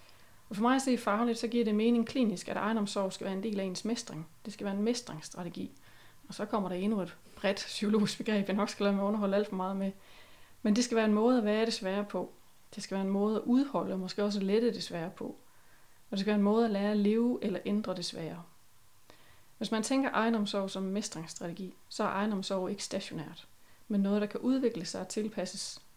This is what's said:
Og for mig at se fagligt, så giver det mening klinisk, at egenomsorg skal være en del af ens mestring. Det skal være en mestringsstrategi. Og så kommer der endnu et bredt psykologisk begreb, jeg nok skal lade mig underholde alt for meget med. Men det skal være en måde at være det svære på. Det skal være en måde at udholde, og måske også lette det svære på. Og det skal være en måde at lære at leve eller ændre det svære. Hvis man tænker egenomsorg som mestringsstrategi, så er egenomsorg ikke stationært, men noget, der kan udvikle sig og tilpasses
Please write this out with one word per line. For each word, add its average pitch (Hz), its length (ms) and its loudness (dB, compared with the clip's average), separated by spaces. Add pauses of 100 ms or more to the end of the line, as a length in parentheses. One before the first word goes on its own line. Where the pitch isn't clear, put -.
(480)
Og 202 80 -12
for 208 60 0
mig 247 140 6
at 262 60 2
se 254 160 4
fagligt, 226 400 2
så 240 100 -2
giver 240 160 2
det 214 100 2
mening 226 320 4
klinisk, 214 420 0
at 190 80 -4
egenomsorg 202 560 0
skal - 120 -8
være 190 120 -2
en 190 60 -4
del 208 180 -2
af 190 40 0
ens 185 200 -4
mestring. 185 420 -4 (180)
Det 208 80 -10
skal - 120 -10
være 196 100 -2
en 202 80 0
mestringsstrategi. 180 880 -4 (580)
Og - 60 -14
så 202 120 -6
kommer 202 220 -2
der 180 80 -4
endnu 202 260 0
et 175 140 -8 (200)
bredt 196 200 0
psykologisk 208 640 0
begreb, 208 300 0
jeg 196 80 0
nok 208 120 2
skal - 160 -4
lade 202 120 4
mig 196 80 0
underholde 202 320 2
alt 208 120 2
for 190 80 -6
meget 185 200 -2
med. 190 160 -2 (720)
Men 208 140 4
det 240 80 4
skal 240 120 -2
være 220 80 4
en 214 100 4
måde 233 240 6
at 220 60 2
være 214 220 4
det 233 80 0
svære 196 300 -2
på. 190 280 -4 (420)
Det 196 80 -8
skal - 120 -6
være 190 100 0
en 190 80 0
måde 208 240 2
at - 60 0
udholde, 240 500 2
og 190 80 -2
måske 185 240 -2
også 208 160 0
lette 208 340 2
det 175 80 -8
svære 170 280 -6
på. - 140 -12 (840)
Og - 0 -
det 196 80 -2
skal 196 80 0
være 214 100 4
en 202 60 4
måde 214 220 6
at 226 60 2
lære 202 200 2
at 214 60 2
leve 220 480 4
eller 185 200 -2
ændre 208 300 0
det 175 100 -6
svære. 170 380 -8 (1160)
Hvis 208 120 -6
man 220 120 2
tænker 269 300 2
egenomsorg 208 580 0
som 190 120 -4
mestringsstrategi, 185 920 -6 (140)
så - 160 -2
er 196 40 0
egenomsorg 196 640 -2
ikke 202 140 -6
stationært, 175 640 -8 (420)
men 202 120 2
noget, 202 200 2
der 208 60 0
kan - 140 -8
udvikle 247 440 0
sig 190 160 -6
og 190 80 -8
tilpasses - 760 -6 (140)